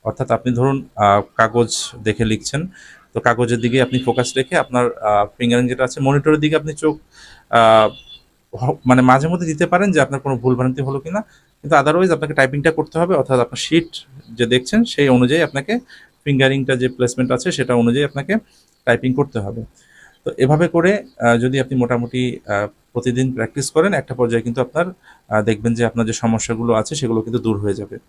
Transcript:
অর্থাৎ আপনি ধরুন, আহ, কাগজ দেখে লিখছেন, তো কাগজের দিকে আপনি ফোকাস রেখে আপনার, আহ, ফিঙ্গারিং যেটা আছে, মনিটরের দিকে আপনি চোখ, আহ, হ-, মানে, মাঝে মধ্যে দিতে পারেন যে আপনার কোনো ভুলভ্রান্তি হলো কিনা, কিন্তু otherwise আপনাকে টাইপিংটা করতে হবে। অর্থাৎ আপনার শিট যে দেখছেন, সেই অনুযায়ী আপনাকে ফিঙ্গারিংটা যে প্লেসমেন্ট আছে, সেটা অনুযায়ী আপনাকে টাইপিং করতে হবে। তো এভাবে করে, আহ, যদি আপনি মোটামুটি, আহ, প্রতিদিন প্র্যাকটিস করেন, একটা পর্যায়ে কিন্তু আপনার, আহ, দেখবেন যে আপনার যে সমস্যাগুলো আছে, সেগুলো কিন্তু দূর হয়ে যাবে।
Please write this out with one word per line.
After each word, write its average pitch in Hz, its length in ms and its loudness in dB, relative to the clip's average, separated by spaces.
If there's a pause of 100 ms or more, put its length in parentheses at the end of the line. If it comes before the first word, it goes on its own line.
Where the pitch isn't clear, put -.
অর্থাৎ 113 260 -6
আপনি 120 220 0
ধরুন, 131 440 -2
আহ, 101 260 4 (140)
কাগজ 113 540 0 (140)
দেখে 107 200 -2
লিখছেন, 123 420 -4 (480)
তো - 60 -4
কাগজের 117 400 0
দিকে 123 220 2
আপনি 127 160 0
ফোকাস 127 380 -2
রেখে 135 200 -2
আপনার, 123 420 0
আহ, 104 280 2 (120)
ফিঙ্গারিং 120 300 0
যেটা 123 160 -2
আছে, 127 160 -6
মনিটরের 143 400 2
দিকে 156 160 0
আপনি 151 160 -4
চোখ, 151 260 -2 (520)
আহ, 110 380 6 (680)
হ-, 123 180 -2 (120)
মানে, 127 160 6
মাঝে 135 260 4
মধ্যে 175 180 -4
দিতে 160 200 -2
পারেন 180 260 2
যে 151 80 2
আপনার 135 200 -2
কোনো 135 160 -4
ভুলভ্রান্তি 127 460 -2
হলো 135 180 -6
কিনা, 170 200 -6 (420)
কিন্তু 147 140 0
otherwise 165 360 4
আপনাকে 147 220 -4
টাইপিংটা 143 360 2
করতে 156 280 -4
হবে। 180 160 2
অর্থাৎ 131 260 2
আপনার 120 160 -2
শিট 165 320 0 (420)
যে 113 160 -2
দেখছেন, 127 380 2
সেই 143 240 0
অনুযায়ী 127 340 4
আপনাকে 143 360 -4 (460)
ফিঙ্গারিংটা 135 520 2
যে 127 120 -2
প্লেসমেন্ট 127 440 -2
আছে, 127 200 -2
সেটা 123 220 -2
অনুযায়ী 120 300 2
আপনাকে 147 320 -4 (480)
টাইপিং 127 300 0
করতে 135 240 -2
হবে। 101 260 -8 (600)
তো - 120 -4
এভাবে 156 320 2
করে, 180 360 0 (140)
আহ, 117 180 2
যদি 127 240 0
আপনি 131 180 -2
মোটামুটি, 123 680 -2
আহ, 104 200 -2 (260)
প্রতিদিন 127 400 -2
প্র্যাকটিস 123 380 -6
করেন, 180 240 2
একটা 131 200 -6
পর্যায়ে 117 280 0
কিন্তু 120 180 -4
আপনার, 151 260 -2 (420)
আহ, 107 140 0
দেখবেন 113 320 0
যে 120 100 0
আপনার 113 220 -2
যে 113 60 -4
সমস্যাগুলো 113 600 -2
আছে, 110 220 0
সেগুলো 113 280 -2
কিন্তু 117 160 -4
দূর 107 200 0
হয়ে 101 160 -2
যাবে। 98 240 -10 (100)